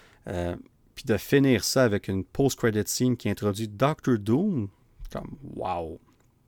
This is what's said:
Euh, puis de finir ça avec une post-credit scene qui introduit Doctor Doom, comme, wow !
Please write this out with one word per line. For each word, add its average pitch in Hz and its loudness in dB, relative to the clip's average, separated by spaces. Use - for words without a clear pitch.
Euh, 87 -4
puis - -16
de 110 2
finir 135 4
ça 135 2
avec 101 0
une 95 -2
post-credit 117 0
scene 127 0
qui 110 -4
introduit 104 -2
Doctor 123 0
Doom, 120 0
comme, - -10
wow ! 85 -6